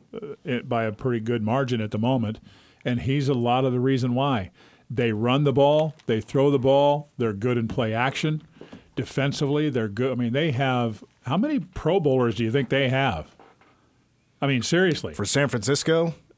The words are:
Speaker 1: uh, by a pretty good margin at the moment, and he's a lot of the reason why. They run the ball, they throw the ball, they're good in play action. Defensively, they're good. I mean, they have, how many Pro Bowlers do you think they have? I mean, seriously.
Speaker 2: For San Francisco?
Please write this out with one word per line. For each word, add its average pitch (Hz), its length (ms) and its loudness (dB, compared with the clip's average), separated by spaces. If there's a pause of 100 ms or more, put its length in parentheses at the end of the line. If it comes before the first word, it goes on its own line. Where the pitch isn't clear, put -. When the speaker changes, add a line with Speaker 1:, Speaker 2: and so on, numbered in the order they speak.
(160)
Speaker 1:
uh, - 480 -8
by 120 220 -2
a 110 60 -2
pretty 120 280 -2
good 113 240 -2
margin 123 360 0
at 107 120 -4
the 107 80 -4
moment, 113 400 0 (440)
and 123 180 -2
he's 135 280 0
a 143 60 2
lot 123 300 2
of 131 60 2
the 123 80 0
reason 123 360 2
why. 127 340 0 (400)
They 117 220 0
run 120 320 2
the 139 100 2
ball, 147 400 4 (140)
they 110 140 0
throw 139 280 2
the 143 80 4
ball, 143 600 2
they're 117 140 0
good 120 260 0
in 113 80 0
play 110 260 -2
action. 135 480 -2 (540)
Defensively, 143 760 -2
they're 117 160 0
good. 120 240 -2
I 123 40 -4
mean, 120 180 -2
they 151 180 0
have, 123 520 -2 (200)
how 127 120 -2
many 277 220 0
Pro 175 420 -2
Bowlers 131 360 2
do 117 80 -2
you 110 80 -2
think 131 180 0
they 135 200 0
have? 127 460 -2 (1040)
I - 60 -2
mean, 135 160 0
seriously. 160 540 0
Speaker 2:
For 104 100 -4
San 139 220 2
Francisco? 147 680 0 (240)